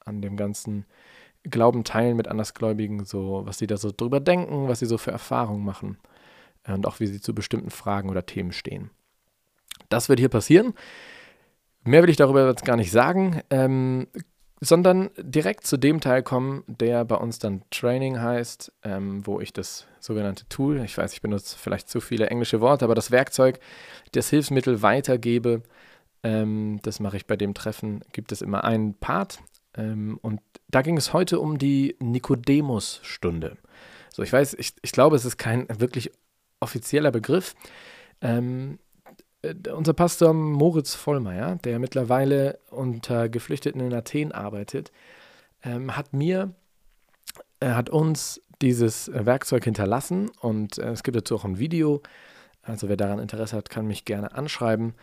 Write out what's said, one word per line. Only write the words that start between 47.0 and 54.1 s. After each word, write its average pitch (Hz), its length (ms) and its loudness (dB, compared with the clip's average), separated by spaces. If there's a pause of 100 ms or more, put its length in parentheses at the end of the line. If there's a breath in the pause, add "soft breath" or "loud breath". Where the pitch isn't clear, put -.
äh, 131 100 0
hat 120 200 0
uns 156 500 0 (200)
dieses, 120 480 2
äh, 113 180 -2
Werkzeug 123 380 2
hinterlassen 120 640 0 (100)
und, 107 380 -4
äh, - 120 -6
es 113 120 -8
gibt 123 140 -2
dazu 113 200 -2
auch - 80 -6
ein 95 140 -4
Video. 151 440 0 (600 loud breath)
Also 107 260 -8
wer 101 80 0
daran 101 220 -2
Interesse 107 380 -6
hat, 104 140 -8
kann 110 180 -6
mich 107 160 -6
gerne 104 320 -6